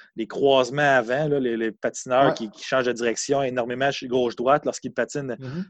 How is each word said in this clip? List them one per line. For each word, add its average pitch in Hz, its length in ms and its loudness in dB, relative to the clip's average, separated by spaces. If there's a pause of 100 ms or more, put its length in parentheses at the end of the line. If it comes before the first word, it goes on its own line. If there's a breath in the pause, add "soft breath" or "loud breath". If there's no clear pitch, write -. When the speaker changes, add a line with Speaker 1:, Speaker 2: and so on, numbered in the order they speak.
(180 loud breath)
Speaker 1:
les 110 100 -4
croisements 139 540 2
avant, 135 480 2
là, 143 100 2
les, 120 160 -2
les 113 160 -2
patineurs 127 560 0
Speaker 2:
Ouais. 160 60 2
Speaker 1:
qui, 110 180 -6
qui - 100 -20
changent 131 260 0
de 123 40 0
direction 120 500 -2
énormément 123 480 -2
chez 139 180 -6
gauche-droite 123 580 2
lorsqu'ils 123 280 -6
patinent, 127 460 -4
Speaker 2:
Mm-hmm. 135 300 -8